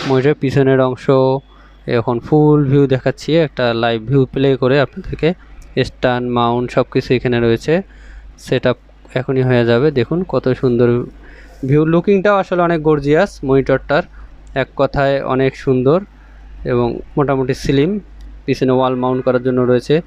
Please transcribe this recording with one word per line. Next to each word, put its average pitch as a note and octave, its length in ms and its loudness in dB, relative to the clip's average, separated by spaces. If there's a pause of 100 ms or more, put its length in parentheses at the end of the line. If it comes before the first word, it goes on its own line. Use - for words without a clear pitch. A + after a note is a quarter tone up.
মনিটরের C3+ 260 2
পিছনের C3+ 460 2
অংশ। B2+ 300 -2 (760)
এখন B2 340 -2
ফুল D3+ 440 2
ভিউ C#3 220 2
দেখাচ্ছি, C3 500 -4
একটা D3 280 -2 (100)
লাইভ A#2 340 -2
ভিউ C3+ 140 2 (100)
প্লে C3+ 240 0
করে C3 240 0
আপনাদেরকে। - 480 -4 (560)
স্ট্যান্ড, B2 460 -2
মাউন্ট A#2+ 400 0
সব C3 220 0
কিছু C3+ 220 0
এখানে A#2+ 260 0
রয়েছে, A#2 420 0 (560)
সেটআপ B2+ 380 -2 (380)
এখনই C3 280 -2
হয়ে B2 220 2
যাবে। A#2 260 2
দেখুন, C#3 280 -2 (100)
কত C3 240 -2
সুন্দর A#2+ 360 2 (800)
ভিউ, D3+ 160 4
লুকিংটাও F#3+ 520 2
আসলে F3+ 260 0
অনেক E3+ 200 0
গর্জিয়াস D3+ 480 2 (140)
মনিটরটার, C3+ 580 0 (520)
এক C3 220 -4
কথায় C#3 380 0 (100)
অনেক C3 320 0
সুন্দর C3+ 420 0 (640)
এবং A#2+ 240 0 (280)
মোটামুটি C3+ 380 0
স্লিম। D#3 460 0 (440)
পিছনে B2+ 280 0
ওয়াল C3 220 0
মাউন্ট B2+ 300 -2
করার B2+ 180 0
জন্য B2+ 180 0
রয়েছে। B2 340 2 (120)